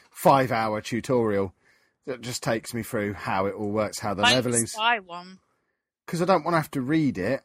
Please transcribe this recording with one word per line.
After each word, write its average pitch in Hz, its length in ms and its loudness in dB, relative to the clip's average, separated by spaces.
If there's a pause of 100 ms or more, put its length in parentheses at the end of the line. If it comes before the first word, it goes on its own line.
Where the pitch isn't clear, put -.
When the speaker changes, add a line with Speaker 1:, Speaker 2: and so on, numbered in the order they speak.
(100)
Speaker 1:
five-hour 120 720 4
tutorial 107 760 0 (520)
that 127 160 -10
just 120 200 -8
takes 113 300 -2
me 117 100 -4
through 104 300 -4
how 98 340 -2
it 101 80 -4
all 104 160 -4
works, 104 280 -2
how 104 160 -4
the 95 80 -2
Speaker 2:
Like 240 80 2
the 127 60 2
Speaker 1:
leveling's 120 360 0
Speaker 2:
Spy 226 280 -2
one. 180 380 -16 (680)
Speaker 1:
'Cause 170 160 -4
I - 20 0
don't 175 180 4
wanna 165 140 0
have 151 140 0
to 143 100 -4
read 131 380 2
it. 110 260 -2